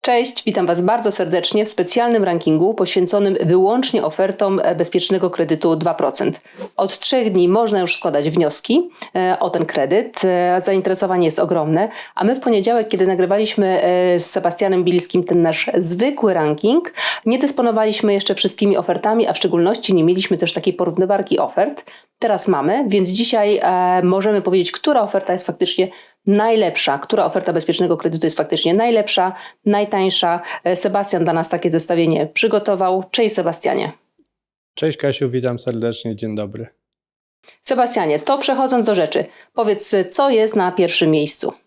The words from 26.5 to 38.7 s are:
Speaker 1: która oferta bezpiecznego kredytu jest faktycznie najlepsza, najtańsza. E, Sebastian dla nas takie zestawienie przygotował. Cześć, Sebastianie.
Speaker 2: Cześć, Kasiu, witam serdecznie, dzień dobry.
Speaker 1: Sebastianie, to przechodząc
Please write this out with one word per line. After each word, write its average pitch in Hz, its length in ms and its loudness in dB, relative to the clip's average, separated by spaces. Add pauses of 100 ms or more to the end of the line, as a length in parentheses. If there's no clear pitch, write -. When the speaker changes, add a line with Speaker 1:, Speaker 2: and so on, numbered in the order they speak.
Speaker 1:
która 196 280 0
oferta 180 280 -2
bezpiecznego 170 440 0
kredytu 165 280 -4
jest 160 120 -2
faktycznie 165 360 0
najlepsza, 208 600 2 (320)
najtańsza. 190 760 0 (220)
E, 180 120 0
Sebastian 196 480 -2
dla 165 100 0
nas 165 160 -2
takie 175 200 -2
zestawienie 160 640 0
przygotował. 190 800 0
Cześć, 214 240 0
Sebastianie. 160 560 -2 (840)
Speaker 2:
Cześć, 156 240 -4
Kasiu, 135 320 -2
witam 123 300 -4
serdecznie, 117 560 -4
dzień 107 200 -8
dobry. 107 320 -10 (960)
Speaker 1:
Sebastianie, 226 560 0
to 269 180 0
przechodząc 262 480 0